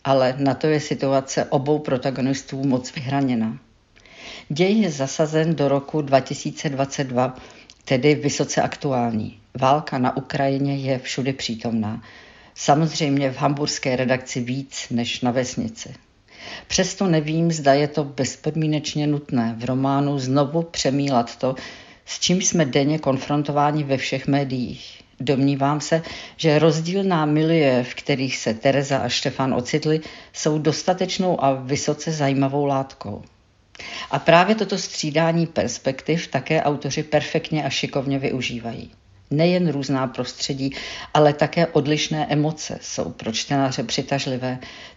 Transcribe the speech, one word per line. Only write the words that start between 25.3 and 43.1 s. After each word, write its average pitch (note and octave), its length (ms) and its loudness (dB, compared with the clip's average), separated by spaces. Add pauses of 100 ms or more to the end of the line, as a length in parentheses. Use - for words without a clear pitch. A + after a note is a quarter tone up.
se, E3 220 0 (340)
že D3+ 220 4
rozdílná E3 680 2
milieu, D3+ 560 4
v A#2+ 120 -6
kterých C3+ 420 -2
se A2+ 180 -2
Tereza C3+ 440 2
a G#2 100 -2
Štefan C3 460 -2
ocitli, D3+ 460 0 (320)
jsou D#3 260 0
dostatečnou F3+ 840 0
a C#3 80 4
vysoce C#3+ 600 -4
zajímavou C#3 520 0
látkou. C3+ 580 -4 (880)
A C#3+ 80 0
právě F3 360 6
toto G3+ 240 -2
střídání E3 680 0
perspektiv C3+ 800 -2
také D3+ 340 0
autoři D3 400 -2
perfektně D3+ 600 0
a C3+ 60 -2
šikovně C#3 480 -2
využívají. - 720 -4 (400)
Nejen F3 380 4
různá C3+ 380 0
prostředí, C3+ 680 -6 (400)
ale D3+ 180 8
také D#3 340 2
odlišné D3+ 640 0
emoce D3+ 520 0
jsou - 220 -6
pro - 280 -6